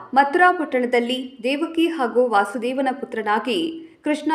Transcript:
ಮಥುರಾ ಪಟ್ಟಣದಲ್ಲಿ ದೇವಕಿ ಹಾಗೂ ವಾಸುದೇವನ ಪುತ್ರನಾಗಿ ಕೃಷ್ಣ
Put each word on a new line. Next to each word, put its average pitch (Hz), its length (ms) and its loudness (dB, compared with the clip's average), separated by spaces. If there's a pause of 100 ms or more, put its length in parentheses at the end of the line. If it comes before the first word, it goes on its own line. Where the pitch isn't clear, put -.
(140)
ಮಥುರಾ 294 380 6
ಪಟ್ಟಣದಲ್ಲಿ 254 880 -2
ದೇವಕಿ 294 440 0
ಹಾಗೂ 254 420 0
ವಾಸುದೇವನ 233 640 0
ಪುತ್ರನಾಗಿ 220 960 -4 (160)
ಕೃಷ್ಣ 302 300 -2